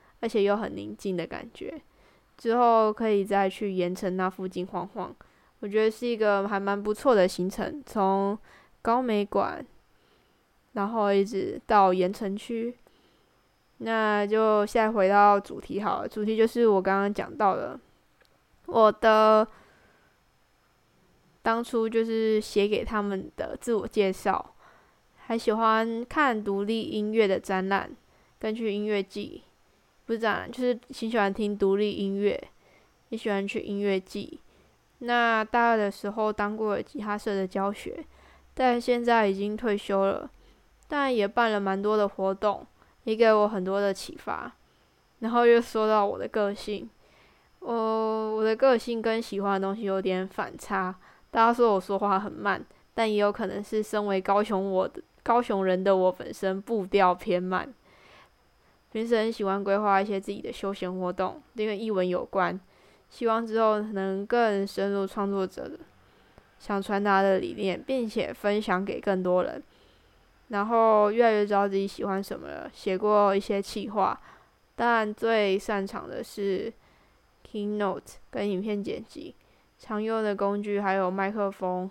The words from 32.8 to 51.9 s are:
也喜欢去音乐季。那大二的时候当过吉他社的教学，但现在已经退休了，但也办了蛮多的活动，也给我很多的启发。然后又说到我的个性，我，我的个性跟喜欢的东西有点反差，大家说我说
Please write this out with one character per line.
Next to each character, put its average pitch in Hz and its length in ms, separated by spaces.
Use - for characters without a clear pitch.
也 220 80
喜 220 140
欢 196 160
去 214 140
音 202 180
乐 196 200
季。 - 400
那 233 440
大 233 260
二 226 60
的 208 140
时 202 220
候 214 200
当 208 240
过 214 240
吉 - 200
他 208 180
社 214 160
的 190 140
教 196 260
学， - 320
但 247 260
现 240 240
在 233 220
已 196 80
经 208 240
退 220 180
休 196 300
了， - 240
但 277 260
也 208 140
办 233 240
了 208 80
蛮 196 220
多 214 160
的 208 100
活 190 240
动， 196 320
也 220 100
给 220 180
我 208 140
很 208 160
多 190 180
的 202 100
启 - 240
发。 - 360
然 226 120
后 240 120
又 233 160
说 220 280
到 214 180
我 202 140
的 196 80
个 202 260
性， 202 340
我， 285 120
我 220 80
的 220 120
个 254 220
性 233 240
跟 226 180
喜 202 220
欢 196 180
的 190 60
东 196 100
西 226 60
有 196 180
点 190 280
反 175 280
差， 185 400
大 226 160
家 233 60
说 233 200
我 190 80
说 196 160